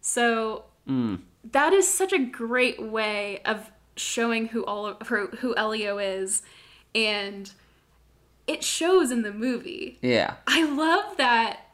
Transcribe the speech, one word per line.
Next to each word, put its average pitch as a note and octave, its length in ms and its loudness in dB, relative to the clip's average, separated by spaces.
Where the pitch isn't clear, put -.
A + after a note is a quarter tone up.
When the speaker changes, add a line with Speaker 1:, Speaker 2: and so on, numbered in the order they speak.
Speaker 1:
So A3+ 640 0
Speaker 2:
Mm. A2+ 320 0
Speaker 1:
that C#4 260 4
is F#4+ 160 6
such F#4+ 240 0
a F#4+ 80 2
great B3 640 0
way G#3+ 640 -4
of G#3 280 -4
showing A#3 520 -2
who A3+ 180 -4
Oli-, G#3 400 -6
who, G#3 220 0
who A#3 280 -4
Elio G#3+ 420 -2
is, F#3+ 440 -2
and G3+ 560 -2
it - 180 -4
shows E4+ 440 4
in A#3+ 120 0
the G#3 100 -2
movie. A#3 680 -6
Speaker 2:
Yeah. A#2 340 2
Speaker 1:
I D#4+ 200 4
love D#4 500 2
that A#3 580 2